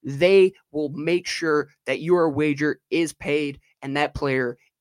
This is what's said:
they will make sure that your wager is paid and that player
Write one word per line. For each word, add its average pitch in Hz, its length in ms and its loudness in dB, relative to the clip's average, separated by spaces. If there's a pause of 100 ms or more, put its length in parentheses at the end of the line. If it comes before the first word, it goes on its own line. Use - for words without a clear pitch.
they 185 500 4 (180)
will 147 180 -4
make 165 360 -2
sure 151 440 -2 (180)
that 135 140 -4
your 165 280 2
wager 147 520 -2 (100)
is 165 220 0
paid 147 460 -4 (220)
and 139 160 -6
that 143 160 -2
player 131 440 -2 (240)